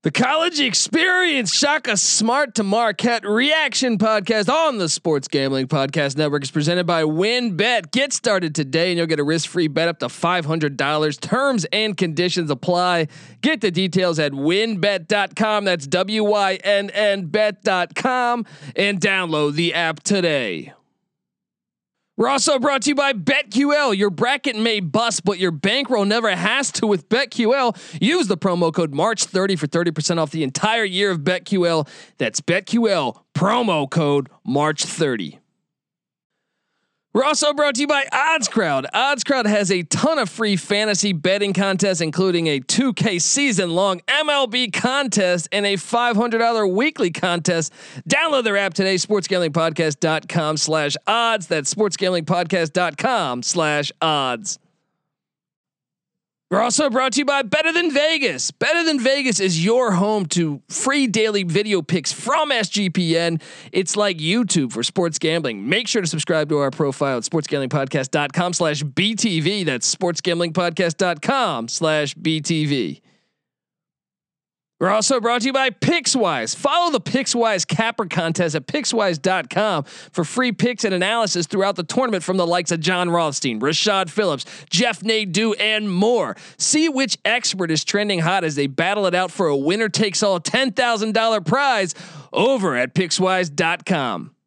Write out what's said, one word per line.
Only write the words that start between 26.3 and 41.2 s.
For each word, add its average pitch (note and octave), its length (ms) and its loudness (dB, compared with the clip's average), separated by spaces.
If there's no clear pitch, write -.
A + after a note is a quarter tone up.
has G#3+ 380 0
to - 140 0
with G3+ 240 0
Bet B3+ 200 2
Q A#3 240 2
L. B3 220 2
Use C#4+ 260 2
the F#3 120 0
promo F3 340 0
code D#3 220 -2
March G3 300 2
thirty F#3+ 300 0
for D3+ 120 -2
thirty E3+ 240 0
percent D#3+ 280 -2
off D#3 120 0
the E3 120 -4
entire G#3+ 420 0
year G3 260 0
of D#3+ 140 -2
Bet F3+ 200 0
Q F3+ 220 2
L. D#3+ 200 2
That's A2+ 240 -4
Bet F#3 240 -2
Q A3+ 240 0
L, D3 340 -2
promo F3+ 560 0
code C#3+ 400 0
March D3 360 0
thirty. A#2+ 580 -4
We're B3 120 2
also D4 300 2
brought C#4+ 220 0
to B3+ 40 -2
you D4 60 2
by C#4 260 2
Odds D4 340 2
Crowd. D3 460 0
Odds C4+ 320 0
Crowd C4 220 0
has G#3 260 2
a F3+ 120 0
ton D4 340 0
of G#3+ 100 -2
free G#3+ 260 -2
fantasy G3+ 600 0
betting F#3+ 400 0